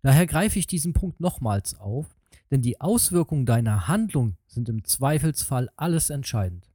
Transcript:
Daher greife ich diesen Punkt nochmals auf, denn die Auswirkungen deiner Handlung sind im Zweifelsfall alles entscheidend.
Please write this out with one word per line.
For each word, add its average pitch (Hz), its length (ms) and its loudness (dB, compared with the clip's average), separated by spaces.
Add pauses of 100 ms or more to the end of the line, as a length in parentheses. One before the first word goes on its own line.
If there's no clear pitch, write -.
Daher 147 240 6
greife 190 320 0
ich 165 80 -2
diesen 170 260 -4
Punkt - 260 0
nochmals 113 540 -2
auf, 117 420 -8 (340)
denn 135 120 2
die 120 200 -4
Auswirkungen 170 640 0
deiner 113 420 2
Handlung 160 580 0
sind 120 220 -6
im 113 160 -6
Zweifelsfall 139 960 0
alles 165 320 0
entscheidend. 101 640 -4